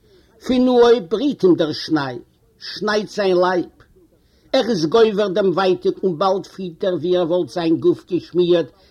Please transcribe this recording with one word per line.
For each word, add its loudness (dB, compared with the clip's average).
פון 0
נאענט 4
בריט -2
אים 4
דער 0
שניי, -4
שנייט -6
זיין 0
לייב. 0
ער 0
איז -2
גויער 2
דעם 0
ווייטאג 0
און -2
באלד -2
פילט -12
ער, -2
ווי -2
ער 0
וואלט -2
זיין -2
גוף 0
געשמירט 0